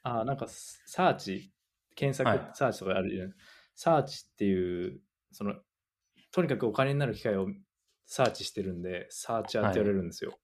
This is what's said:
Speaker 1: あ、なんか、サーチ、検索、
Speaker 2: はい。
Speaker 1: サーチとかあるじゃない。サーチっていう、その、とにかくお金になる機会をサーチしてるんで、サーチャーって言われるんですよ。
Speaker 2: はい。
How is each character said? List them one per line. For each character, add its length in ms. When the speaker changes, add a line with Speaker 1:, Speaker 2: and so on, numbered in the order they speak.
Speaker 1:
あ、 220
な 100
ん 20
か、 120
サ 600
ー 80
チ、 360
検 220
索、 120
Speaker 2:
は 220
い。 40
Speaker 1:
サ 140
ー 40
チ 80
と 60
か 100
あ 40
る 100
じ 100
ゃ 60
な 40
い。 40
サ 240
ー 60
チ 240
っ 80
て 80
い 440
う、 120
そ 120
の、 100
と 100
に 60
か 80
く 100
お 60
金 200
に 60
な 80
る 80
機 80
会 140
を 120
サ 180
ー 80
チ 120
し 60
て 120
る 100
ん 100
で、 280
サ 300
ー 60
チ 120
ャ 40
ー 80
っ 20
て 80
言 40
わ 40
れ 80
る 60
ん 60
で 40
す 120
よ。 60
Speaker 2:
は 60
い。 80